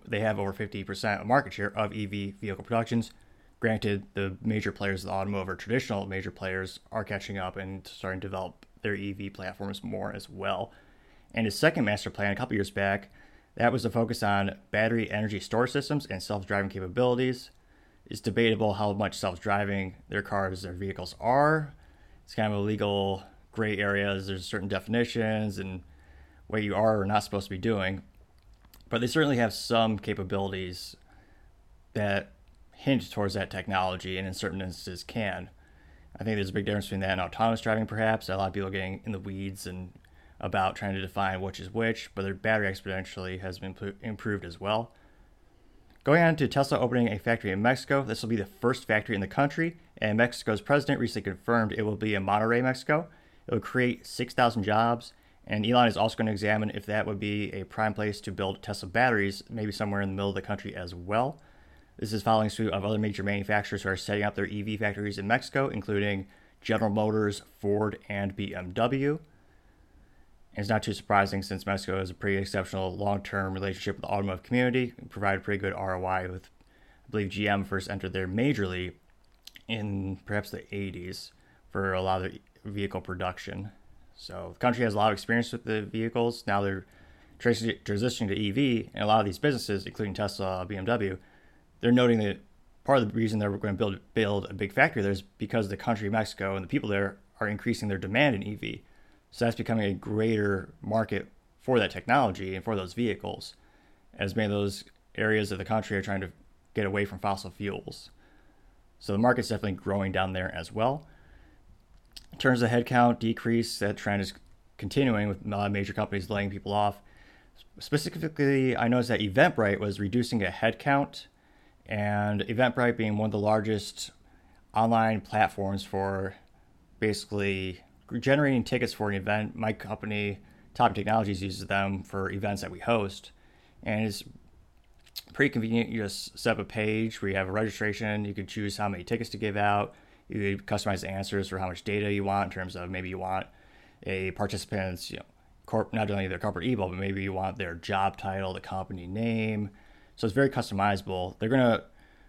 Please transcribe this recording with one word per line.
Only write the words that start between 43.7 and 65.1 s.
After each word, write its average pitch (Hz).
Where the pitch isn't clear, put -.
pl-, 98
improved 104
as 85
well. 107
Going 160
on 165
to 147
Tesla 139
opening 120
a 101
factory 113
in 95
Mexico. 131
This 113
will 113
be 113
the 101
first -
factory 107
in 98
the 95
country, 156
and 107
Mexico's 113
president 143
recently 107
confirmed 113
it 113
will 104
be 107
in 95
Monterrey, 110
Mexico. 151
It 120
will 107
create 123
six -
thousand 120
jobs, 113
and 107
Elon 123
is 107
also 110
gonna 110
examine 107
if -
that 104
would 101
be 104
a 95
prime 107
place 104
to 101
build 95
Tesla 101
batteries, 101
maybe 107
somewhere 101
in 98
the 95
middle 101
of 98
the 95
country 101
as 87
well. 110
This 107
is 104
following 110
suit 107
of 98
other 107
major 101
manufacturers 101
who 98
are 92
setting 104
up 104
their 98
E 104
V 107
factories 104